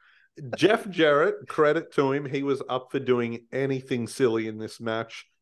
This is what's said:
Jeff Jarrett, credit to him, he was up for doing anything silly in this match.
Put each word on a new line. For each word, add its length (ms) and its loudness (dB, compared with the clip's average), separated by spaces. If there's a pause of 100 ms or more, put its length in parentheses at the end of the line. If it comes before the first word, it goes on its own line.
(580)
Jeff 320 2
Jarrett, 580 2
credit 460 2
to 180 2
him, 140 -2
he 160 -4
was 260 0
up 240 -4
for 60 -2
doing 520 0
anything 560 -2
silly 400 2
in 120 -8
this 200 -12
match. 460 -6 (180)